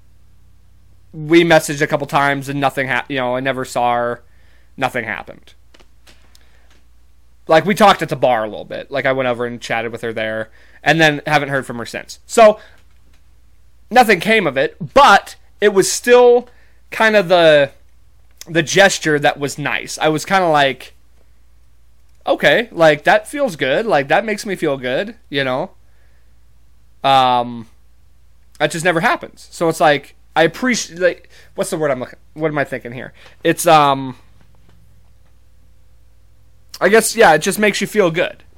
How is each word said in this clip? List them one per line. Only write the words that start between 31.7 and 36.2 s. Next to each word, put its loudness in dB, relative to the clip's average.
word -2
I'm -4
looking, -14
what -4
am -6
I -2
thinking -10
here? -16
It's, 0
um, 2